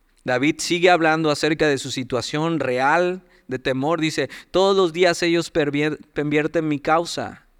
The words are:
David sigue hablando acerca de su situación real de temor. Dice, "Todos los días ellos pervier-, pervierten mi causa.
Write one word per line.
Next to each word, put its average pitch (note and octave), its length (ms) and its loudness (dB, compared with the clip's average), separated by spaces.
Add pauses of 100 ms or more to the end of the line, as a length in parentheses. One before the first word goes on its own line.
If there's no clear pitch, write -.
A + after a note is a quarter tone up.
(240)
David B2+ 340 0
sigue F3 300 2
hablando D#3+ 420 4
acerca D3+ 360 0
de C#3 120 2
su C3 120 -10
situación C#3+ 720 -4
real D3+ 640 0 (260)
de B2+ 100 -6
temor. C#3 420 -2
Dice, D3+ 300 -2 (200)
"Todos F#3+ 260 4
los F3+ 160 2
días F3 300 2
ellos E3+ 280 0
pervier-, D3 480 -2 (140)
pervierten D3+ 560 -2
mi D3 100 -2
causa. D#3 680 -4 (140)